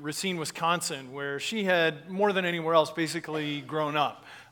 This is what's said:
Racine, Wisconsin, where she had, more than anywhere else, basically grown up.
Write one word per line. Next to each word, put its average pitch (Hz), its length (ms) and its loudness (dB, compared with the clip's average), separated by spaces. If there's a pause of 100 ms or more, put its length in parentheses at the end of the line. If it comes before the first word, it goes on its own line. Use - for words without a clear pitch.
Racine, 156 340 -4
Wisconsin, 160 800 -2
where 143 260 -6
she 220 240 -2
had, 165 460 2
more 196 240 2
than 185 100 2
anywhere 170 300 0
else, 156 180 6
basically 151 680 -2
grown 147 340 -2
up. 135 300 0 (260)